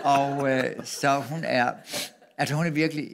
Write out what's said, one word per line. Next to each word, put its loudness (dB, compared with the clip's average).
og, 2
øh, 2
så 0
hun -6
er, 4
altså, 0
hun 2
er 0
virkelig 0